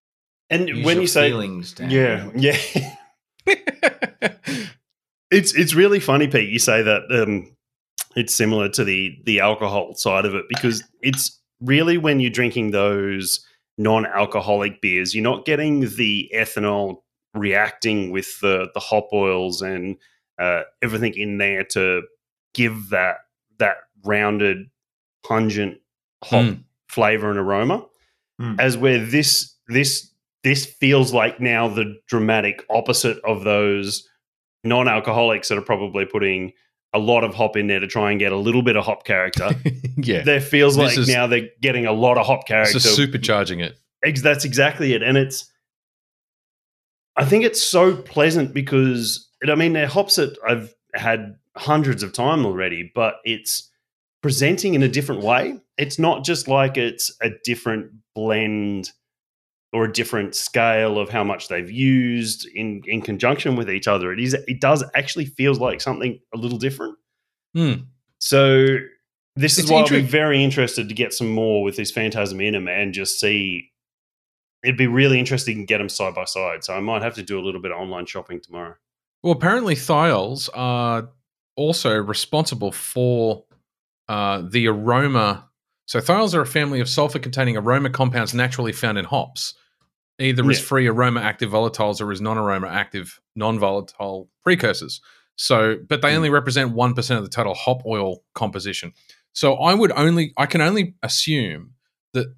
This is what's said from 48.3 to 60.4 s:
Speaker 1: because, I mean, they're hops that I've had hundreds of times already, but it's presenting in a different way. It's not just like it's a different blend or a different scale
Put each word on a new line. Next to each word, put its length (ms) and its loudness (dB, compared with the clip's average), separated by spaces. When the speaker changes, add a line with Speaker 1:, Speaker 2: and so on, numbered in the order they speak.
Speaker 1:
because, 760 0
I 80 4
mean, 200 4
they're 120 0
hops 300 0
that 200 0
I've 260 -2
had 420 -2
hundreds 460 2
of 120 -6
times 320 0
already, 480 -4
but 300 0
it's 460 -4
presenting 520 2
in 80 4
a 60 4
different 340 -2
way. 360 0
It's 200 -4
not 260 0
just 240 -4
like 280 2
it's 460 -4
a 80 -2
different 460 -4
blend 760 -2
or 140 2
a 60 -6
different 440 -4
scale 640 2